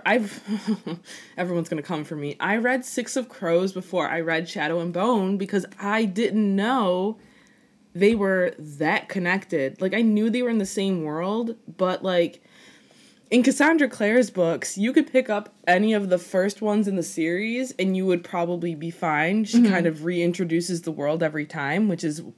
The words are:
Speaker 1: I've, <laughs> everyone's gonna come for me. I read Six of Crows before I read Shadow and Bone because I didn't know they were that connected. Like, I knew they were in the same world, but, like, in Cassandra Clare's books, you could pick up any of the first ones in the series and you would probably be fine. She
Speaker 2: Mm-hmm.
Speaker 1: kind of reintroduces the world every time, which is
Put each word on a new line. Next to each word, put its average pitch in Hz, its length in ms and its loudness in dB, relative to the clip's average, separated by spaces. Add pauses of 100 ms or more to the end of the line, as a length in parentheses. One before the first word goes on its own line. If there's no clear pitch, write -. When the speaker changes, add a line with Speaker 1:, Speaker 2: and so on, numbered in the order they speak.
Speaker 1:
I've, 208 340 0 (800)
<laughs> - 180 -20
everyone's 175 320 -2
gonna 156 140 -4
come 151 220 -6
for 160 100 -10
me. 143 240 -8
I 196 200 0
read 247 260 0
Six - 320 -6
of - 120 -4
Crows 185 440 0
before 185 360 -4
I 165 120 -2
read 165 280 -2
Shadow 165 300 -2
and 170 140 -4
Bone 196 460 0
because 190 280 -2 (140)
I 208 240 0
didn't 202 500 0
know 202 640 0 (800)
they 202 180 4
were 190 460 0
that 151 480 -2
connected. 175 720 -2
Like, 190 120 2
I 220 100 4
knew 220 280 4
they 247 120 0
were 240 80 0
in 226 80 2
the 196 80 2
same 190 360 0
world, 196 540 -2 (200)
but, 185 280 0
like, 175 360 0 (920)
in 240 100 6
Cassandra 294 460 4
Clare's 220 420 2
books, 165 480 -2
you 220 140 0
could 311 180 2
pick 254 200 2
up 208 220 -4 (140)
any 196 260 4
of 202 160 0
the 180 100 2
first 190 440 -2
ones 208 240 2
in 202 100 -2
the 170 60 -2
series 214 760 -2
and 190 180 0
you 190 100 0
would 180 160 2
probably 170 540 -4
be 165 160 -8
fine. 170 520 0
She 208 140 2
Speaker 2:
Mm-hmm. 220 140 6
Speaker 1:
kind 175 140 4
of 160 120 0
reintroduces 170 840 -2
the 160 80 -4
world 147 300 -2
every 151 240 -2
time, 160 420 -2
which 175 160 -2
is 151 180 -4 (160)